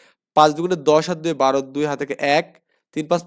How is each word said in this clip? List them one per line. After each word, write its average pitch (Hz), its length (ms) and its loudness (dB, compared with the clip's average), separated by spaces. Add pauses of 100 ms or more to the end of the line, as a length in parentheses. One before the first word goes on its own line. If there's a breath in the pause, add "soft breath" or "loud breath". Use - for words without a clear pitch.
(320 soft breath)
পাঁচ 156 200 6
দুগুণে 175 220 -2
দশ 156 340 2
আর 180 60 -4
দুই 160 180 -6
বারো, 135 280 0
দুই 135 240 -6
হাতে 143 180 -6
একে 139 100 -8
এক, 151 500 -2 (280)
তিন 156 160 -8
পাঁচ 170 200 -2